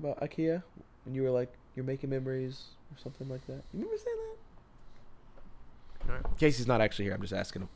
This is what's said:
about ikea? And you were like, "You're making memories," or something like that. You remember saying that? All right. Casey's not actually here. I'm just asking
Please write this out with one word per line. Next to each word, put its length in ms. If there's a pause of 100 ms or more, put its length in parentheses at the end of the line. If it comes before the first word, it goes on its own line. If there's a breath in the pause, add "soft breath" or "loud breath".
about 140
ikea? 420 (440)
And 100
you 80
were 80
like, 220 (240)
"You're 80
making 240
memories," 520 (320)
or 80
something 280
like 180
that. 160 (100)
You 60
remember 180
saying 200
that? 1900
All 60
right. 220
Casey's 300
not 140
actually 240
here. 80
I'm 80
just 120
asking 300 (120)